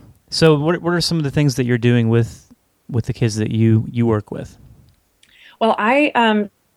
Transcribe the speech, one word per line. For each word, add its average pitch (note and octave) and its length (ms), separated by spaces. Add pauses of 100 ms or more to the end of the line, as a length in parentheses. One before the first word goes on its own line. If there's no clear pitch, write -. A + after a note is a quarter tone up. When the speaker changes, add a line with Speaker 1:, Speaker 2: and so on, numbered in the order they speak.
(300)
Speaker 1:
So D#3 300
what, D#3+ 220
what E3 120
are E3+ 80
some E3+ 160
of D#3 60
the C#3 80
things D3 240
that C3 100
you're B2 120
doing A#2+ 320
with, A#2 380 (420)
with A2+ 160
the - 80
kids A2 220
that G#2+ 160
you, A2+ 400
you A#2 140
work G#2+ 260
with? - 260 (1000)
Speaker 2:
Well, A3+ 180
I, C4+ 380
um, G#3+ 340 (280)